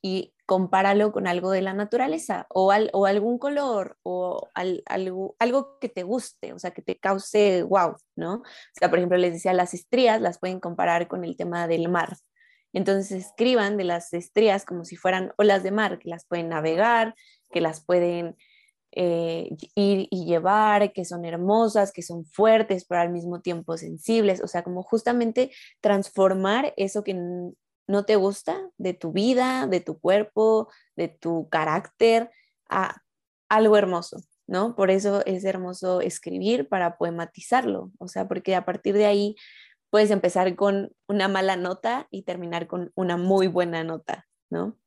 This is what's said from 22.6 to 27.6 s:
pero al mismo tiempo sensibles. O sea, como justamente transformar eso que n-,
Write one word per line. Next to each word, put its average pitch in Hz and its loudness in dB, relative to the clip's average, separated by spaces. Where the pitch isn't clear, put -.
pero 175 0
al 175 0
mismo 175 -6
tiempo 165 -6
sensibles. 185 0
O - -6
sea, 175 -4
como 180 -8
justamente 240 0
transformar 196 2
eso 196 -4
que 202 -6
n-, 180 -8